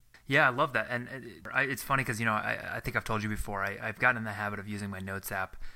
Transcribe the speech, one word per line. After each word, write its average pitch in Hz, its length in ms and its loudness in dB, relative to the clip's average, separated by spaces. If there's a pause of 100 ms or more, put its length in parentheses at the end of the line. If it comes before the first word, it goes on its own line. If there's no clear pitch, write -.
(280)
Yeah, 143 180 6
I 131 40 8
love 135 240 2
that. 110 140 2
And 123 200 -2
it, 117 440 -12
I, 131 100 2
it's 135 200 0
funny 135 220 2
'cause, 120 160 0
you 117 60 4
know, 113 60 4
I, 107 420 0
I 113 60 -4
think 120 160 -2
I've 110 80 0
told 107 200 2
you 107 40 0
before, 104 360 0
I, 101 180 -2
I've 110 160 -4
gotten 127 200 6
in 110 60 -4
the 107 80 -6
habit 104 280 -4
of 98 80 -10
using 101 220 -4
my 95 100 -6
notes 95 320 -6
app, 92 240 -4 (200)